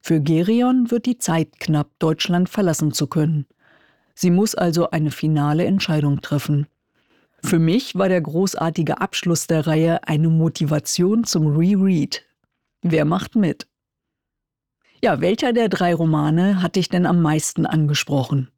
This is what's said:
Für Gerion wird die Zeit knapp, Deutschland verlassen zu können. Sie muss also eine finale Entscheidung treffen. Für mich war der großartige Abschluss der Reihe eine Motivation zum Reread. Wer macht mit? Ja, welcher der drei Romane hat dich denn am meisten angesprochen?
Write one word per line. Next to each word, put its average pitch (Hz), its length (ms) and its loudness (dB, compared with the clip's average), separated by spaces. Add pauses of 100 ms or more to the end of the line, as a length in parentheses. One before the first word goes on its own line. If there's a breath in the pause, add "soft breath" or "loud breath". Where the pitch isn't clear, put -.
Für 160 200 0
Gerion 233 680 2
wird 233 160 -2
die 247 140 -2
Zeit 165 400 -2
knapp, 151 400 -2
Deutschland 175 500 0
verlassen 160 420 -2
zu 151 140 -2
können. 151 400 -2 (720 soft breath)
Sie 180 160 0
muss 196 240 2
also 170 340 0
eine 151 220 -2
finale 151 540 0
Entscheidung 151 560 0
treffen. 147 440 -2 (760)
Für 170 160 0
mich 165 360 0
war 190 140 0
der 180 120 2
großartige 160 760 -2
Abschluss - 460 -2
der 160 220 0
Reihe 165 400 0
eine 160 220 2
Motivation 165 960 0
zum 151 300 0
Reread. 185 720 0 (560)
Wer 160 240 0
macht 170 300 -2
mit? 190 320 0 (1300 soft breath)
Ja, 160 200 2
welcher 226 320 0
der 226 160 2
drei 175 240 0
Romane 160 680 2
hat 175 140 -2
dich 185 140 0
denn 180 160 0
am 175 160 2
meisten 156 440 0
angesprochen? 143 920 0